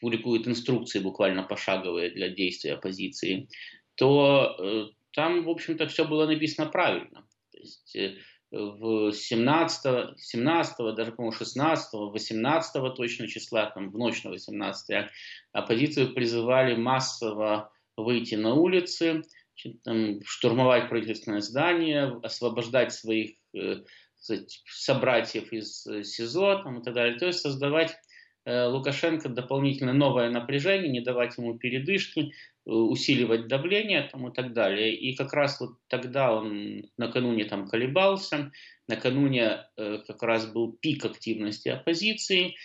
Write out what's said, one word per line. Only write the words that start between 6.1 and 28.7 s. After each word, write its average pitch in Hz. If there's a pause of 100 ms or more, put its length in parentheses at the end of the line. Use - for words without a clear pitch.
написано 151
правильно. - (260)
То -
есть, -
э, 98 (340)
в 107
семнадцатого, 127
семнадцатого, 135
даже, 110
по-моему, 113
шестнадцатого, 117
восемнадцатого 127
точно 120
числа, 107
там, 95
в 104
ночь 117
на 95
восемнадцатое, 101 (400)
оппозицию 131
призывали 120
массово 110 (240)
выйти 117
на 110
улицы, 170 (320)
значит, -
там, 110
штурмовать 123
правительственное 107
здание, 143
освобождать 117
своих, 110 (240)
э, 98 (320)
сказать, -
собратьев 120
из, 107
э, 104
сизо, 175
там, 123
и 120
так 120
далее. 120
То 175
есть 175
создавать, 143 (480)
э, 123
Лукашенко 139